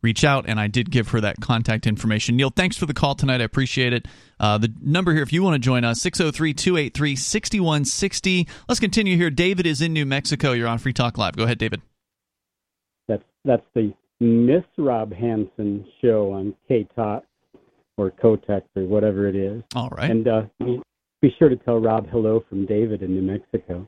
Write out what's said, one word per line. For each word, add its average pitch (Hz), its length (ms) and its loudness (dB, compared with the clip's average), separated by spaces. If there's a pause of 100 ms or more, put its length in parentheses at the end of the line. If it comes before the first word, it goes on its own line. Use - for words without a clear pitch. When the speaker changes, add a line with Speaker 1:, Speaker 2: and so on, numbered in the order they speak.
Speaker 1:
reach 113 220 2
out, 139 240 2
and 107 120 0
I 104 60 0
did 104 240 -2
give 127 200 0
her 113 120 0
that 104 200 -4
contact 113 440 -2
information. 107 500 0
Neil, 135 140 2
thanks 185 260 0
for 170 120 -4
the 147 60 -4
call 143 200 0
tonight. 131 280 0
I - 20 0
appreciate 127 500 -2
it. 120 140 -4 (320)
Uh, 107 180 2
the 110 240 0
number 175 320 0
here, 156 80 2
if 135 100 -4
you 170 120 0
wanna 165 160 2
join 123 240 0
us, 117 180 -2
six - 180 -4
oh 160 120 2
three, 156 240 -2
two 180 220 0
eight 147 180 -2
three, 143 200 -2
six - 380 -4
one 160 320 2
sixty. 185 640 -2 (200)
Let's 247 120 0
continue 202 360 2
here. 170 140 4
David 175 380 0
is 151 140 0
in 165 120 0
New 151 140 0
Mexico. 139 460 0
You're 117 140 0
on 117 120 -2
Free 127 140 -2
Talk 120 260 0
Live. 90 160 0
Go 107 80 0
ahead, 117 160 0
David. 107 220 -4 (1300)
Speaker 2:
That's, 107 160 -2 (200)
that's 123 220 0 (100)
the 107 180 0 (260)
Miss 120 440 4 (140)
Rob 117 360 -2
Hansen 104 720 -4 (160)
show 107 320 2
on 98 220 -6 (120)
K-Talk 110 560 -2 (760)
or 98 140 0
KOTEX 104 520 2 (120)
or 95 80 -2
whatever 101 440 2
it 98 80 -2
is. 101 280 -4 (120)
Speaker 1:
All 123 140 -4
right. - 220 -4
Speaker 2:
And, 113 160 2
uh, 110 160 2 (160)
be, 123 220 -4 (400)
be 131 180 4
sure 160 100 8
to 127 60 2
tell 117 240 0
Rob 110 300 0
hello 110 400 2
from 98 160 -2
David 107 360 0
in 92 140 -2
New 95 60 0
Mexico. 95 680 -4